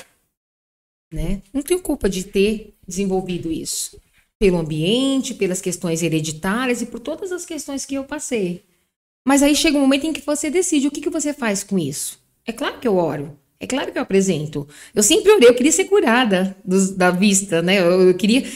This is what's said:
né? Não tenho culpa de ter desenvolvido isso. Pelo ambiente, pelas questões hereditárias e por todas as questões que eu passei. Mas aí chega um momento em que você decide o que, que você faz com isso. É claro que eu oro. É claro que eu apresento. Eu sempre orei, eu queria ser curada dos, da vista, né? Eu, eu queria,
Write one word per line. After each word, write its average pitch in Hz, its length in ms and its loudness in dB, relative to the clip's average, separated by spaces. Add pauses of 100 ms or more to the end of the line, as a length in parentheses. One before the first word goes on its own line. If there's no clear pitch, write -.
(1120)
né? 170 280 -4 (120)
Não 269 80 -2
tenho 359 180 -2
culpa 285 300 -2
de 185 160 -4
ter 208 480 -2 (120)
desenvolvido 185 640 -4
isso. - 480 -8 (400)
Pelo 185 200 2
ambiente, 220 760 -2
pelas 185 280 -4
questões 170 420 -4
hereditárias 170 800 -2
e 247 60 -6
por 233 120 -14
todas 330 320 -10
as 339 140 -8
questões 277 400 -10
que 277 100 -8
eu 269 80 -6
passei. 214 600 -6 (600)
Mas 269 160 4
aí 285 140 4
chega 294 220 2
um 285 40 2
momento 277 260 2
em 320 40 -2
que - 140 -6
você 302 240 -2
decide 294 380 0
o 285 40 0
que, - 80 -10
que 320 100 -6
você 294 240 -4
faz 214 300 -4
com 196 160 -2
isso. - 400 -6 (260)
É 226 60 -8
claro 349 280 -8
que - 80 -4
eu 196 100 2
oro. 151 400 -4 (220)
É - 60 -12
claro 302 280 -4
que - 40 -6
eu 294 40 -2
apresento. 156 680 0 (260)
Eu 202 80 2
sempre 320 300 4
orei, 311 160 8
eu 247 60 10
queria 254 180 2
ser 370 140 0
curada 226 680 2 (120)
dos, 190 260 2
da 180 200 2
vista, 190 500 2
né? 185 180 2
Eu, 185 300 6
eu 180 40 6
queria, 214 300 2 (120)